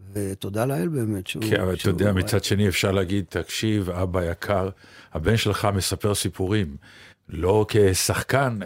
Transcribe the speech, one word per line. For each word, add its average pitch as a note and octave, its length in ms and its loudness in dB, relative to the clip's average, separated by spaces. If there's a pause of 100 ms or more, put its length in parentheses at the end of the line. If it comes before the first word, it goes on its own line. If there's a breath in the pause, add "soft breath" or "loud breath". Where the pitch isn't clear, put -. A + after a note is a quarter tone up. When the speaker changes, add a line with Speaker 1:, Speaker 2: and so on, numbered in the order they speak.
(140)
Speaker 1:
ותודה G2+ 520 -4
לאל D3 220 -2
באמת A2 400 -2
שהוא, D#2+ 220 -6
Speaker 2:
כן, G#2 120 2
אבל F#2 120 0
אתה F2 80 -4
Speaker 1:
שהוא G2 120 2
Speaker 2:
יודע, F#2 180 2
מצד F#2+ 320 0
שני G2+ 240 2
אפשר F#2+ 240 2
להגיד, F#2+ 380 0
"תקשיב, G2+ 600 -2
אבא F2+ 420 -2
יקר, F#2+ 380 -2 (440 soft breath)
הבן F2+ 240 2
שלך G#2+ 380 0
מספר G2 400 0
סיפורים, F#2+ 600 -2 (540 soft breath)
לא F#2 400 2
כשחקן, G#2+ 960 2